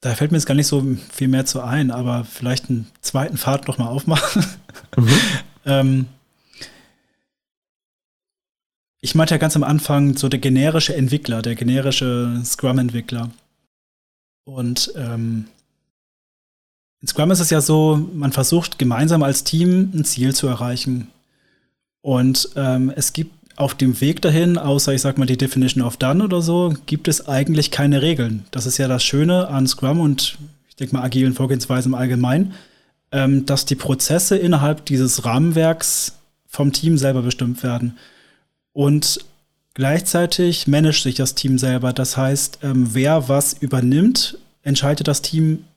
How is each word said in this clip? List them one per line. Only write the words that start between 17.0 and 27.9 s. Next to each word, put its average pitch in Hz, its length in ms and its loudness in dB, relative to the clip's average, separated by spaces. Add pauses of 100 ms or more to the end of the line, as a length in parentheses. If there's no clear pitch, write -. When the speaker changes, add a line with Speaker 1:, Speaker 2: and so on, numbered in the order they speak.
Speaker 1:
in 135 80 -12
Scrum 156 240 2
ist 175 80 2
es 165 100 0
ja 156 100 4
so, 156 360 4 (180)
man 143 180 -2
versucht 160 460 0
gemeinsam 147 440 2
als 139 220 0
Team 180 500 2
ein 156 100 0
Ziel 131 300 0
zu 143 120 -2
erreichen. 123 640 -4 (920)
Und, 131 560 0
ähm, 131 380 0
es - 180 -4
gibt 156 200 -6 (260)
auf 139 160 -2
dem 127 260 2
Weg 151 220 0
dahin, 165 340 4
außer 143 380 0
ich 131 80 0
sag 139 160 0
mal 135 80 2
die 123 100 0
Definition 131 480 0
of 117 120 -4
Done 139 280 2
oder 180 180 0
so, 170 320 2 (120)
gibt 151 220 -2
es - 200 -2
eigentlich 143 420 0
keine 143 320 2